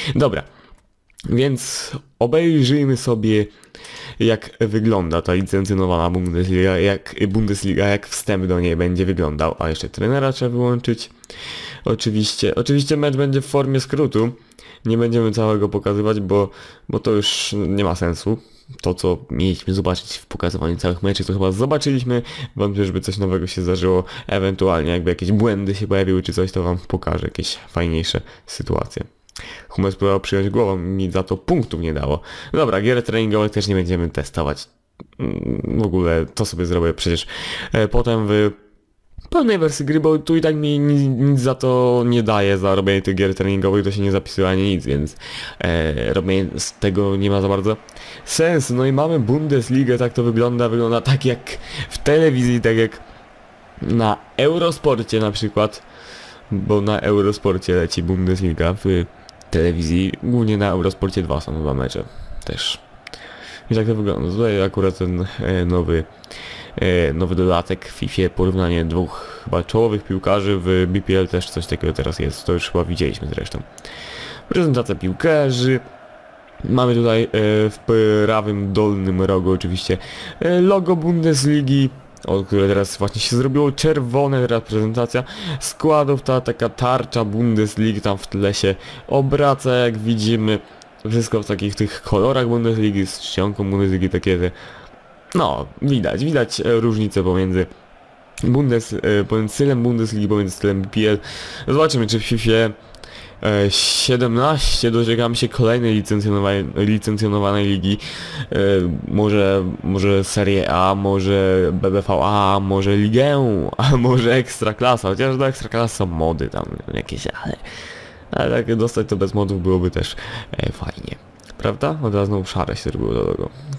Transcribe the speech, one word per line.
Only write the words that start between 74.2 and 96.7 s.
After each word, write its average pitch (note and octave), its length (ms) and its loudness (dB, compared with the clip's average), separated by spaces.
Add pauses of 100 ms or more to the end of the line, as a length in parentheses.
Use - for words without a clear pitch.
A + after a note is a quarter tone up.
Prezentacja C3 460 2
piłkarzy. B2+ 840 2 (840)
Mamy B2 300 2
tutaj, A#2 280 4
e, A2+ 60 0 (420)
w - 80 -12 (480)
prawym G#2 460 0
dolnym F#2+ 500 2
rogu F#2+ 280 2
oczywiście, F#2 480 -2 (420)
e, F3+ 200 2
logo F#3 360 4
Bundesligi, D3 920 2 (360)
o, F#2+ 180 0
które G2 240 2
teraz G2+ 280 0
właśnie G2+ 240 -4
się - 160 0
zrobiło C3+ 360 2
czerwone, C#3 760 0
teraz A#2 140 0
prezentacja A2+ 640 -2 (360)
składów, D3 640 0
ta B2+ 180 0
taka B2 280 -2
tarcza B2 560 0
Bundesligi G#2+ 760 0
tam G2+ 180 -2
w - 80 -12
tle G2 280 0
się G2 200 0 (340)
obraca, C#3 640 2
jak A#2+ 240 2
widzimy. A2 600 0 (520)
Wszystko A2 320 0
w - 40 -10
takich G#2 280 -2
tych - 280 -4
kolorach A#2+ 460 2
Bundesligi, A2 580 2
z - 140 -12
czcionką G2+ 500 -2
Bundesligi, F#2+ 380 2
takie F#2 300 0
te, F2 120 0 (840)
no, D2+ 320 0 (160)
widać, B2 420 0
widać, C#3+ 360 -2
e, A2+ 200 2